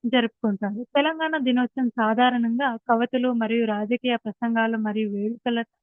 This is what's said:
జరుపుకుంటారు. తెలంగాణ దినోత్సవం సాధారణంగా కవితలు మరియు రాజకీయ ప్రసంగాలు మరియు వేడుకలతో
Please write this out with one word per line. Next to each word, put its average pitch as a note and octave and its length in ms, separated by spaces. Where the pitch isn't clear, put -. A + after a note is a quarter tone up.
జరుపుకుంటారు. A3 760
తెలంగాణ D#4+ 440
దినోత్సవం B3+ 580
సాధారణంగా A#3+ 720
కవితలు B3 460
మరియు A3+ 340
రాజకీయ A3 500
ప్రసంగాలు A3+ 640
మరియు G#3+ 320
వేడుకలతో A3+ 600